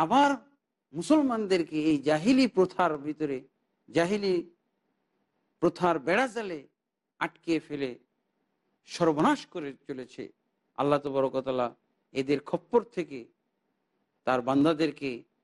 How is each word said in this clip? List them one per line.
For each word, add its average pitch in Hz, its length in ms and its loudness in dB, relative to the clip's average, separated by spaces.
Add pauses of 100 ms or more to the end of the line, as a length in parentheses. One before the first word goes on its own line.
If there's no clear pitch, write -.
আবার 254 300 4 (600)
মুসলমানদেরকে 190 920 0
এই 156 140 2
জাহিলি 160 480 2
প্রথার 180 520 0
ভিতরে, 143 420 -6 (500)
জাহিলি 190 440 0 (1300)
প্রথার 170 380 0
বেড়াজালে 190 720 -4 (500)
আটকে 165 420 -4
ফেলে 139 380 -8 (880)
সর্বনাশ 170 600 2
করে 143 280 -12 (140)
চলেছে। 127 440 -12 (440)
আল্লাহ 143 220 2
তাবারক 135 340 -2
ওয়া 135 100 -4
তাআলা 127 320 -2 (380)
এদের 135 280 -2
খপ্পর - 440 0
থেকে 143 400 -10 (1000)
তার 123 180 0
বান্দাদেরকে 139 800 0 (220)